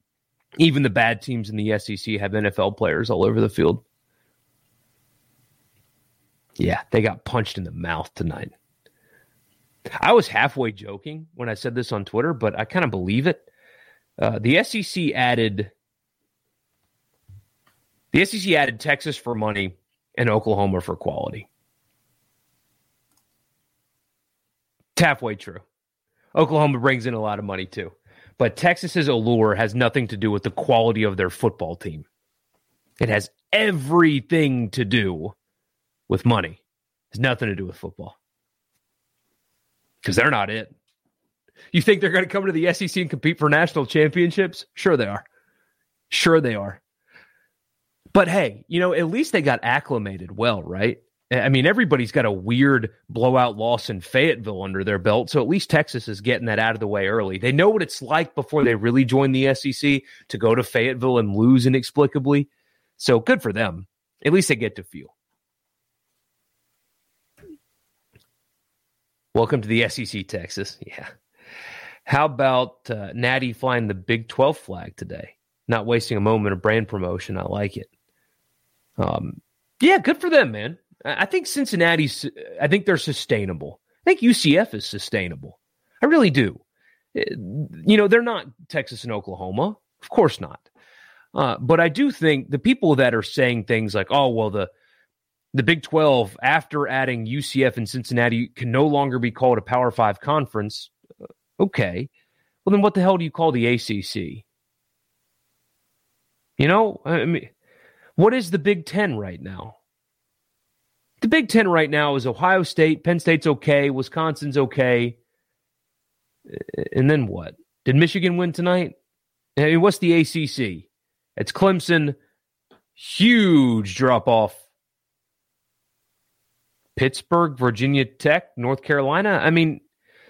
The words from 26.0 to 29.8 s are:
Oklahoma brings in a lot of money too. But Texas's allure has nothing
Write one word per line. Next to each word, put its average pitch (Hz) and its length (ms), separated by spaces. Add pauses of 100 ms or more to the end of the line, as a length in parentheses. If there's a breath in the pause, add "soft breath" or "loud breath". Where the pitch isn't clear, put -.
Oklahoma 147 440
brings 123 260
in 123 80
a 110 80
lot 104 160
of 104 80
money 95 220
too. 90 240 (480 soft breath)
But 117 160
Texas's 175 520
allure 113 480
has 104 180
nothing 120 360